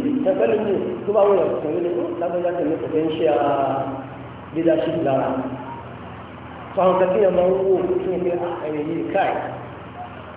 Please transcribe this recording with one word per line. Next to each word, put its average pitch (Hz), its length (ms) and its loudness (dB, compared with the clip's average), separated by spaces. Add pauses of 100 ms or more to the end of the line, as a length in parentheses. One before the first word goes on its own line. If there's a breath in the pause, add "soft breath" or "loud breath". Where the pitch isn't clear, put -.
(200)
ẹgbẹ́ 190 260 2
lómi 208 260 2 (260)
tó - 140 -4
bá 214 80 4
wọ̀nyàn 196 320 6
fún - 180 -2
yín 160 120 0
ní, - 80 0
"Ó 170 120 -2 (140)
lágbájá 175 360 0
tẹ̀lé 160 240 0
kò 156 100 -6
fẹ́ 156 160 0
ń 165 80 0
ṣe 165 160 0
ara 143 260 4 (960)
leadership 165 480 2
lára." 135 300 2 (1400)
Sọ - 120 -4
àwọn 185 180 6
kan 185 100 4
tí 190 120 2
ẹ 190 100 6
máa 175 120 4
ń 185 100 4
wò 190 240 4
fún 180 260 0
yín 180 180 -2
pé, 175 140 0
"Ah, 175 260 -2
ẹni 151 200 -4
yìí 160 240 -2
káì, 165 280 2 (1040)